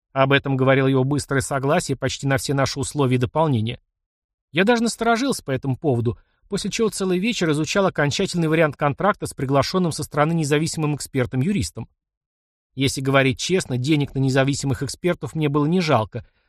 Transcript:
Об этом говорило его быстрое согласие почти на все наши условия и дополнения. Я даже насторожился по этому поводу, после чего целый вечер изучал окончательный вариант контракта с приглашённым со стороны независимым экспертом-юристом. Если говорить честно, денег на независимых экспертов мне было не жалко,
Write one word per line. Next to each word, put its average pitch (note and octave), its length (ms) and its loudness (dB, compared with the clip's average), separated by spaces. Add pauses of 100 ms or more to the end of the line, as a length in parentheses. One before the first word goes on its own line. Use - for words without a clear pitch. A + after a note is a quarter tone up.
(120)
Об C3+ 180 2
этом C3+ 260 2
говорило C3+ 300 4
его C3+ 160 4
быстрое C#3 380 -2
согласие C#3 560 0
почти - 300 -4
на C#3 100 2
все - 180 -2
наши C#3 240 0
условия C3 380 0
и - 20 2
дополнения. B2 640 0 (720)
Я E3 120 2
даже A3+ 180 4
насторожился A#3 600 0
по - 80 -8
этому C3 260 -2
поводу, A#2+ 420 0 (300)
после G3+ 220 -4
чего A3 200 0
целый F#3 280 -2
вечер F#3 320 0
изучал D#3 360 0
окончательный E3 640 0
вариант D#3 280 2
контракта D#3+ 500 -2
с - 80 -8
приглашённым C#3 560 0
со D3 140 -6
стороны D3+ 300 0
независимым D3+ 600 0
экспертом-юристом. C3 920 -2 (880)
Если C3+ 260 -2
говорить C3+ 400 2
честно, F3 380 -2
денег C#3+ 360 0
на C#3 60 -4
независимых C3+ 640 0
экспертов D#3+ 520 -4
мне D3+ 140 0
было D3 180 2
не F3 140 0
жалко, A#2+ 440 0 (240)